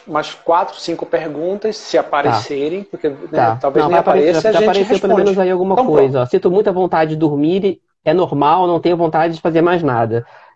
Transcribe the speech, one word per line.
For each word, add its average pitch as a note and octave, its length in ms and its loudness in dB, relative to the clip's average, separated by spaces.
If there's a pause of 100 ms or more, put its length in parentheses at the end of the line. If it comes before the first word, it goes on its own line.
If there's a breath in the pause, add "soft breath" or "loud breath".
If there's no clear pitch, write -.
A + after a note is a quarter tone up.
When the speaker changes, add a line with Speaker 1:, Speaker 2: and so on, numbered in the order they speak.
Speaker 1:
umas D3+ 280 -6
quatro, - 440 -2
cinco E3 280 -8
perguntas, E3+ 720 -6
se - 180 -6
Speaker 2:
Tá. D#3 60 4
Speaker 1:
aparecerem, C#3+ 800 -2
porque, - 240 -6
né, C#3 80 -6 (160)
Speaker 2:
Tá. A#2 240 2
Speaker 1:
talvez C#3+ 280 0
Speaker 2:
Não, D3+ 60 0
Speaker 1:
nem F3 40 2
Speaker 2:
vai E3+ 60 4
aparecer, D3+ 300 2
Speaker 1:
apareça, D#3+ 120 0
Speaker 2:
já G#3+ 160 2
Speaker 1:
a - 20 4
gente F3+ 100 4
Speaker 2:
apareceu G3 300 0
pelo G3+ 140 0
Speaker 1:
responde. G3 100 4
Speaker 2:
menos G3 140 2
aí F#3 120 0
alguma F#3 240 0
Speaker 1:
Então, B3+ 120 2
Speaker 2:
coisa, C#3 260 4
Speaker 1:
pronto. C3 100 0
Speaker 2:
ó. B2 40 0
Sinto F#3+ 240 0
muita G#3 200 2
vontade F3 400 0
de D#3 60 -4
dormir, D#3+ 640 0 (240)
é D#3 80 2
normal, D#3+ 540 2
não F3 140 0
tenho E3+ 180 0
vontade E3 360 0
de D#3+ 60 -14
fazer D#3+ 220 0
mais F3 200 2
nada. A#2+ 440 -2 (300 loud breath)